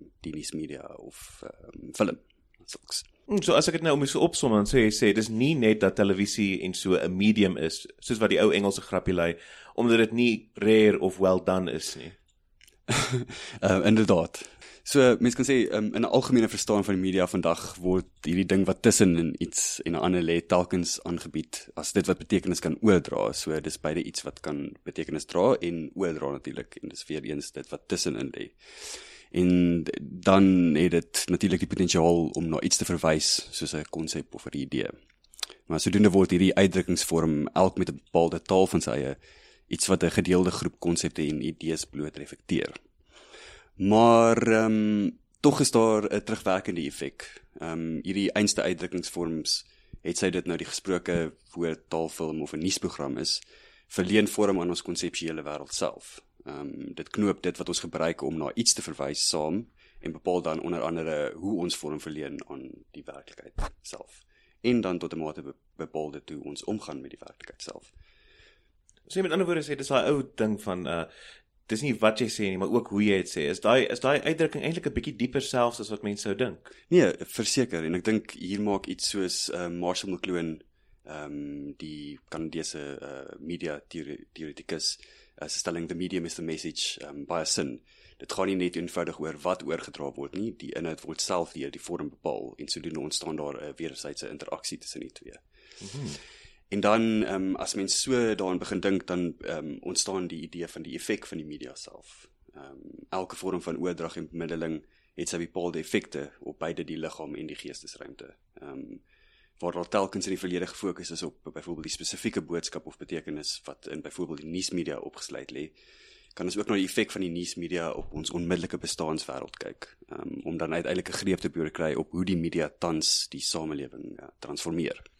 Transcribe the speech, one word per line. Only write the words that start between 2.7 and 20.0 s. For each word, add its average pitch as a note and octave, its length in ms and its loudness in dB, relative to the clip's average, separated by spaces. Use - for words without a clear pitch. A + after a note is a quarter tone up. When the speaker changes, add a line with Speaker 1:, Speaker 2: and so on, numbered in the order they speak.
Speaker 2:
Hmm, G3+ 160 2
so - 120 4
as D3+ 140 6
ek D#3+ 40 0
dit E3 100 -4
nou D3+ 140 4
moet C#3 120 2
so - 120 0
opsom, D#3 300 4
dan G#2 160 6
sê C3+ 120 4
jy, A2 120 8
sê, G#2 240 4
dis G#2+ 140 2
nie B2 260 2
net A2 260 4
dat F#2+ 160 4
televisie G2 640 2
en F2+ 120 -4
so F#2 200 2
'n F2+ 220 0
medium G2+ 400 6
is, - 300 -4
soos A2+ 200 -4
wat G#2+ 120 4
die F2 100 6
ou G#2 120 8
Engelse G2+ 280 2
grappie F#2 340 -2
lui, E2+ 220 2
omdat A2+ 240 6
dit A2 140 4
nie A#2 420 2
rare G#2+ 460 8
of F#2 180 0
well F#2 260 6
done F#2 280 2
is - 240 -6
nie. C#2+ 160 -12
Speaker 1:
<laughs> A#2+ 400 0
Ehm, F#2+ 220 4
inderdaad. G2+ 640 6
So, B2+ 340 8
mens A#2+ 140 4
kan B2+ 100 0
sê, B2+ 260 4
ehm, G#2+ 240 0
in A2 80 2
'n - 80 2
algemene B2 380 6
verstaan G#2 360 2
van G2+ 100 2
die F#2 80 2
media F#2 240 4
vandag E2+ 500 0
word F#2 280 2
hierdie F2 260 2
ding F#2+ 200 4
wat F#2+ 160 0
tussen G2 340 8
in E2 220 0
iets - 440 -4
en E2 100 -2
'n E2 80 -2
ander F2+ 220 2